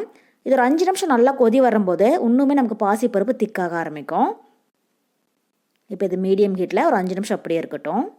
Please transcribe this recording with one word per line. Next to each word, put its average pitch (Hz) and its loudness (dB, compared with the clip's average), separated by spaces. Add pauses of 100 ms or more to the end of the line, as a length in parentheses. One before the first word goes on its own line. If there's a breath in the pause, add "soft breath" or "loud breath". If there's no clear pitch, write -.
(460 soft breath)
இது 254 0
ஒரு 247 4
அஞ்சு 320 2
நிமிஷம் 381 -2
நல்லா 247 4
கொதி 233 4
வரும்போது 202 2 (200)
இன்னுமே 269 2
நமக்கு 220 0
பாசிப்பருப்பு 214 0
திக்காக 185 -4
ஆரம்பிக்கும். 160 -4 (1600)
இப்ப 180 -12
இது 180 -4
மீடியம் 190 2
ஹீட்ல 185 -2
ஒரு 254 2
அஞ்சு 185 -4
நிமிஷம் 196 -6
அப்படியே 165 -4
இருக்கட்டும். 160 -6 (140)